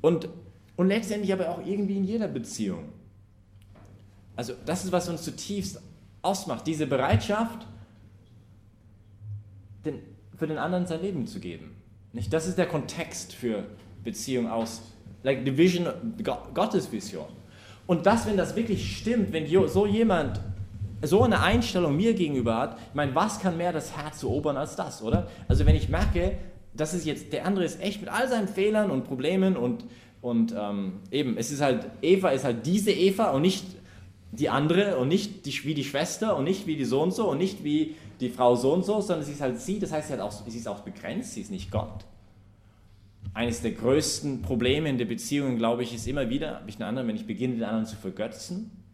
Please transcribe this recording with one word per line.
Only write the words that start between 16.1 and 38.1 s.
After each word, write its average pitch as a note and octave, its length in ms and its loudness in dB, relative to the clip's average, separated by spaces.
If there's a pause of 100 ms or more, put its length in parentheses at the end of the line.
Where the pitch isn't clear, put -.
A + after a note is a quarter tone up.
Go-, - 300 -4
Gottes F#3 380 0
Vision. F#2 340 -8 (640)
Und E3+ 180 2
das, A3 200 6
wenn G#3 120 2
das - 180 0
wirklich A3 420 -2
stimmt, A3 360 0
wenn D#3 120 0
jo-, F3+ 220 4
so G3+ 180 4
jemand G3+ 540 4 (640)
so G3 200 6
eine G#3 180 6
Einstellung F3 560 4
mir A3+ 160 4
gegenüber C3+ 440 2
hat, C3+ 200 -2 (120)
ich - 60 -10
meine, C#3 200 0
was G#3 240 2
kann F3+ 180 0
mehr F3 160 0
das D3 240 -6
Herz D3 260 -10
erobern C#3 320 0
als C#3+ 200 -4
das, - 260 -6
oder? - 280 0 (180)
Also - 180 6
wenn - 100 10
ich - 140 0
merke, F3+ 480 2 (360)
das D#3 200 -2
ist D#3+ 120 -2
jetzt, D3 280 -4
der D3+ 120 -4
andere F#3+ 200 2
ist - 160 -4
echt - 200 -4
mit - 80 -8
all A#3+ 200 0
seinen A3 180 0
Fehlern G#3 440 2
und C3 120 0
Problemen F3 540 2
und, A#2+ 260 0 (380)
und, A#2 360 2
ähm, G2+ 420 -4 (100)
eben, C3 280 0
es A#2 140 -4
ist C#3+ 100 -2
halt, B2+ 260 2 (140)
Eva F#3 280 6
ist C3+ 140 2
halt A#2 220 -2
diese G3 260 2
Eva F#3+ 400 4
und C3+ 100 2
nicht F#3 240 2 (640)
die A2+ 160 0
andere E3 500 4
und B2+ 120 2
nicht - 360 0
die C#3 60 -6
Sch-, - 140 -6
wie D#3 80 -2
die C#3+ 100 -2
Schwester E3+ 540 0
und C3+ 80 0
nicht F#3 220 0
wie D#3 100 -2
die C3+ 80 0
so B2+ 160 2
und F#3 120 2
so G#3+ 160 0
und C#3+ 100 0
nicht F#3+ 240 -2
wie D3+ 320 0 (260)